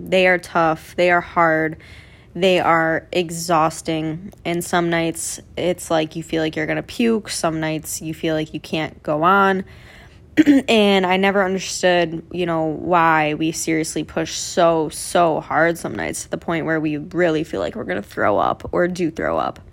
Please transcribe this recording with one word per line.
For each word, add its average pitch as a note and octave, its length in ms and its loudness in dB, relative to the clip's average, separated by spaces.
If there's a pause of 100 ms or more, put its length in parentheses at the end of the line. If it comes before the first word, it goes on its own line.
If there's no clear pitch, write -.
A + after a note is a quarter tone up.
they F#3 200 4
are F3+ 100 4
tough. E3 580 0
They F3 140 2
are F3 120 4
hard. D#3+ 560 0 (580)
They F3+ 240 2
are D#3+ 520 2
exhausting. E3 1200 -2 (140)
And E3+ 180 -2
some F3 260 0
nights E3 500 -4 (180)
it's F3 320 -2
like D#3+ 260 0
you D#3+ 80 -8
feel D#3+ 180 -4
like D#3+ 140 -2
you're D#3 120 -4
gonna D#3 160 -4
puke. A3+ 460 -2
Some D#3+ 300 -2
nights D#3 420 -6
you D#3+ 120 -8
feel D#3+ 220 -2
like D#3 180 -4
you D#3 60 -8
can't - 440 -8
go D#3 200 -2
on. F#3+ 420 4 (720)
<clears throat> D4+ 80 6 (240)
And G3+ 360 4
I F#3 120 2
never G3 260 2
understood, F3 880 0
you F3 140 -4
know, E3 200 -2
why D#3+ 680 2
we D#3+ 180 -2
seriously D#3 540 -4
push D#3+ 300 -6
so, E3 540 2
so E3 520 0
hard E3 360 0
some - 180 -8
nights - 280 -6
to - 60 -20
the - 80 -6
point E3 280 -4
where D#3+ 140 0
we D3+ 180 -4
really D#3+ 460 0
feel - 160 -8
like - 160 -4
we're B2 80 -8
gonna F3+ 180 -6
throw G#2 360 0
up - 340 -2
or F3 160 2
do F3+ 240 -2
throw D#2+ 260 -4
up. B1+ 220 -4 (140)